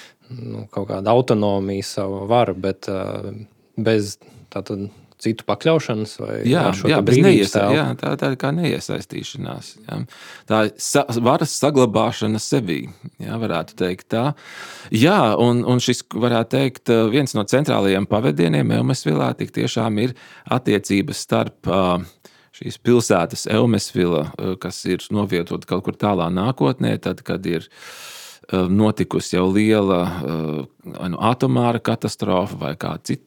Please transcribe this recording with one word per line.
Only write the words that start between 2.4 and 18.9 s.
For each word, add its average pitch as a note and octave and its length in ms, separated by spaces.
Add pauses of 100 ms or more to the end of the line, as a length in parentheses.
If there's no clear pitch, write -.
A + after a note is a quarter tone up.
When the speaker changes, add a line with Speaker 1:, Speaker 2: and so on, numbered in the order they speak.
Speaker 1:
bet, F#2+ 320
ā, G2+ 460 (400)
bez G#2+ 460 (280)
tātad G2+ 440 (220)
citu - 340
pakļaušanas B2+ 720
vai - 240
Speaker 2:
Jā, C#3 280
Speaker 1:
ar F#3+ 80
šo - 140
Speaker 2:
jā, D#3 80
Speaker 1:
te G2+ 80
Speaker 2:
bez B2 100
Speaker 1:
brīvības F3+ 140
Speaker 2:
neiesa-, G2+ 240
Speaker 1:
telpu. G#2 200
Speaker 2:
jā, D3+ 100 (100)
tā, - 220
tā C#3+ 120
ir C3 80
kā C#3 140
neiesaistīšanās, - 1300
jā. - 220 (440)
Tā A2 200
ir G#2+ 120
sa-, - 300 (140)
varas C#3+ 380
saglabāšana A2+ 800
sevī, G#2 380 (380)
jā, A2 240
varētu F2 360
teikt F#2 340
tā. A2+ 160 (640)
Jā, C#3+ 280 (180)
un, A#2+ 300
un B2 160
šis, - 300
varētu A#2 420
teikt, C3 400 (140)
viens C3 280
no G#2+ 80
centrālajiem G#2 640
pavadieniem C#3+ 720
Elmesvilā C3+ 580